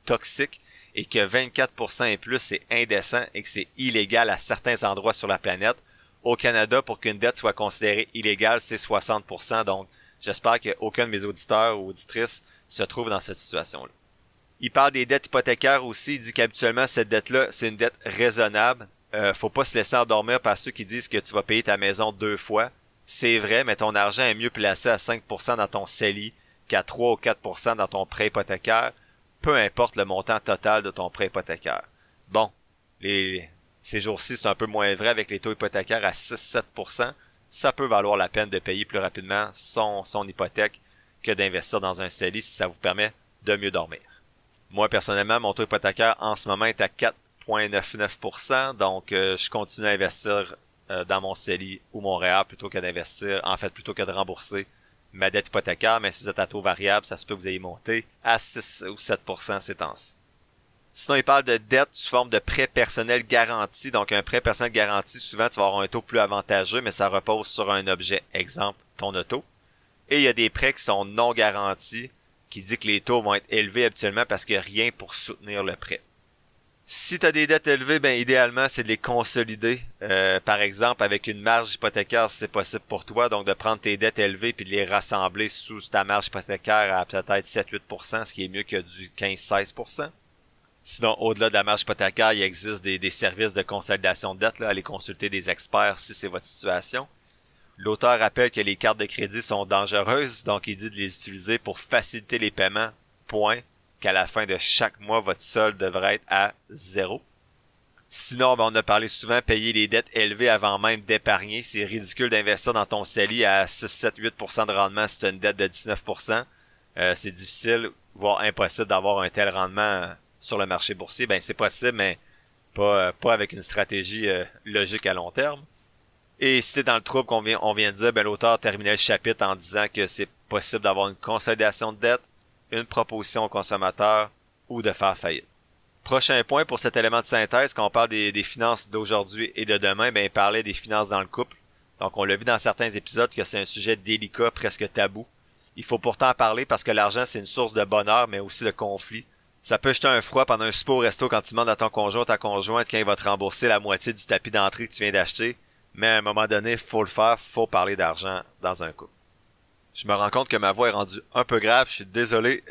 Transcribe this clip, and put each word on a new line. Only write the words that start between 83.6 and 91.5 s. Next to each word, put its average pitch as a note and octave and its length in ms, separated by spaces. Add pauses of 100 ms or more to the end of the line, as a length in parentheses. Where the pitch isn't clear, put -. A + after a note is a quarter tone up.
tes G#2 160
dettes A2 240
élevées G2+ 320
puis F#2+ 140
de F#2 40
les G2+ 140
rassembler G2 640
sous - 320
ta G2 240
marge G2+ 240
hypothécaire G2+ 640
à F2+ 120
peut-être G2 400
sept, - 240
huit G#2 120
pour - 220
cent, A2+ 200
ce - 100
qui F#2+ 100
est F#2 40
mieux G2 140
que G#2 140
du F#2 400
quinze, G2 240
seize G2 320
pour - 160
cent. D3+ 240 (720)
Sinon, - 360
au-delà A2 300
de G#2 60